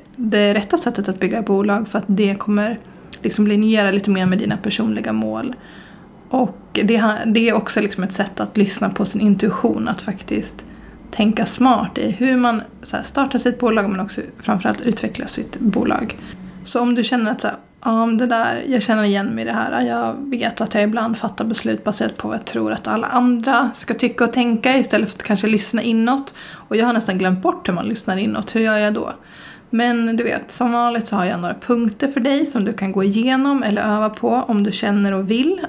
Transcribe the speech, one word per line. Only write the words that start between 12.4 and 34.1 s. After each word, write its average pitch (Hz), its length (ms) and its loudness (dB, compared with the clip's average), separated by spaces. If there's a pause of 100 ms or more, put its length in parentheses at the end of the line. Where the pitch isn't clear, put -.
så - 140 -8
här - 60 -6
startar 269 360 -2
sitt 240 200 0
bolag, 220 320 2
men 190 100 -2
också 202 200 -6 (180)
framförallt 208 420 0
utvecklar - 460 -2
sitt - 320 -8
bolag. - 580 0 (480)
Så - 160 -2
om 240 140 2
du 233 100 2
känner 226 260 0
att 220 100 -4
så - 60 -2
här: - 100 -4 (280)
"Ja, 226 220 2
men 226 120 2
det 247 80 2
där, 226 400 0
jag 247 160 2
känner 220 220 2
igen 202 220 2
mig 226 160 -4
i - 40 -4
det 233 60 -2
här. 220 300 0
Jag 117 320 -2 (160)
vet 226 300 -4
att 220 140 -2
jag 208 80 2
ibland 220 360 0
fattar - 260 -4
beslut - 400 -2
baserat 107 320 -2
på - 120 -8
vad 110 80 -4
jag - 80 -10
tror - 280 -2
att - 160 -6
alla - 180 -2
andra 247 680 2
ska - 200 -4
tycka 240 300 0
och 233 80 2
tänka 240 460 2
istället 220 320 2
för - 80 -14
att - 40 -12
kanske 208 240 0
lyssna 220 360 0
inåt. 233 520 0 (160)
Och - 260 -4
jag 226 100 4
har 240 60 4
nästan 214 260 0
glömt 185 240 2
bort 339 260 0
hur 190 40 2
man 175 160 -2
lyssnar 196 280 -2
inåt. 208 400 -2
Hur 220 40 4
gör 220 180 2
jag 208 160 2
då?" - 180 -4 (580)
Men 233 460 2
du 233 80 0
vet, - 280 -4
som 247 200 0
vanligt 240 340 0
så 202 100 -2
har 185 80 2
jag 180 160 -2
några 175 140 -4
punkter 233 540 0
för 277 120 -2
dig 277 260 2
som 220 180 -2
du 226 80 0
kan 196 200 -4
gå 190 120 0
igenom 262 580 2
eller 208 200 0
öva 214 280 0